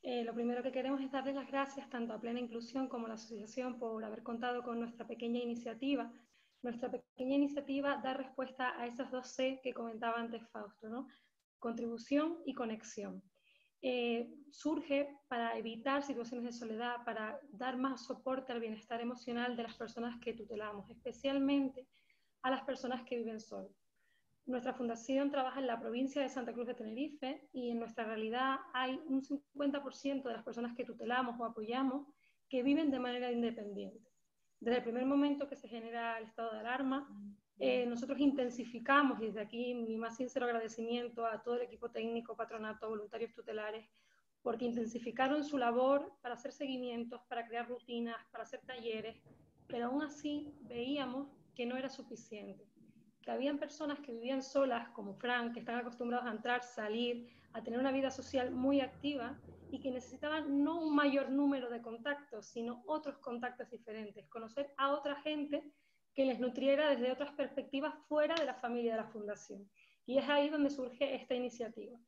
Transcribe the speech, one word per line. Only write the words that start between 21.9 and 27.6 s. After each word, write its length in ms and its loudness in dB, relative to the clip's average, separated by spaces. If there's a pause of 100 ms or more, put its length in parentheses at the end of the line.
a 80 4
las 120 2
personas 420 -2
que 140 -4
viven 200 -4
solas. 320 -10 (760)
Nuestra 260 -2
fundación 580 2
trabaja 300 0
en 60 2
la 140 0
provincia 420 0
de 60 2
Santa 240 -4
Cruz 160 -4
de 60 -4
Tenerife 760 -4
y 180 -2